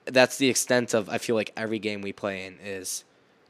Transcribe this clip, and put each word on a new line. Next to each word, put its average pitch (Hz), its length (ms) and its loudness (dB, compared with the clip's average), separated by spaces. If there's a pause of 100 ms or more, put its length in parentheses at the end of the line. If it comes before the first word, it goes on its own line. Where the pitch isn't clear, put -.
that's 127 340 4
the 135 100 4
extent 120 460 2
of, 104 140 0
I 113 100 -2
feel - 160 -2
like, 104 220 0
every 110 240 -4
game 104 220 -6
we 98 100 -6
play 95 340 -6
in 92 180 -16
is, 95 380 -8 (480)